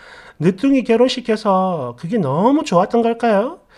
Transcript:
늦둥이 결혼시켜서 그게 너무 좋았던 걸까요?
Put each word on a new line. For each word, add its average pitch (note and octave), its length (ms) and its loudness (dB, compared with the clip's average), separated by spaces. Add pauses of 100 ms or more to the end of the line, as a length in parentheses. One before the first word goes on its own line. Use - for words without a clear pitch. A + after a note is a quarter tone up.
(400)
늦둥이 A3+ 440 0
결혼시켜서 G3+ 1120 0
그게 F3 220 -6
너무 G3 440 0
좋았던 G3+ 380 2
걸까요? A#3 600 0 (160)